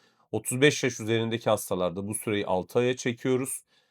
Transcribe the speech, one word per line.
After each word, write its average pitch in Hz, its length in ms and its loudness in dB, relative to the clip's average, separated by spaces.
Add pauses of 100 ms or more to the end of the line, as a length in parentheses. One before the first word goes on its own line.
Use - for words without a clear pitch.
(340)
Otuz 123 280 -4
beş 147 240 4
yaş 123 160 -2
üzerindeki 113 500 0
hastalarda 95 580 0
bu 107 60 -6
süreyi 104 320 -2
altı 92 320 -2
aya 127 180 2
çekiyoruz. 127 640 -2 (280)